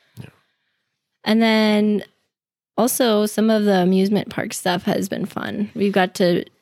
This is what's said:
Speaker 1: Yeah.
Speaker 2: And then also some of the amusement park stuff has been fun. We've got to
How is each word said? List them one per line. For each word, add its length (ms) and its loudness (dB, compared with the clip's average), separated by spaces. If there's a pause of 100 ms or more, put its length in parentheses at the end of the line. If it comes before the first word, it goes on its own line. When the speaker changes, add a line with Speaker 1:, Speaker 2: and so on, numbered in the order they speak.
(180)
Speaker 1:
Yeah. 120 -18 (920)
Speaker 2:
And 180 2
then 600 2 (760)
also 500 2
some 240 0
of 140 2
the 180 4
amusement 480 2
park 220 -8
stuff 320 -4
has 240 -2
been 180 -6
fun. 480 -8
We've 180 -2
got 240 0
to 280 2 (180)